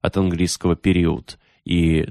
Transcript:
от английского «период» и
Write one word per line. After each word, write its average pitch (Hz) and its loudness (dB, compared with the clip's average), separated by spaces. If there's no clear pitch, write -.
от - -4
английского 87 0
«период» 87 -2
и 82 0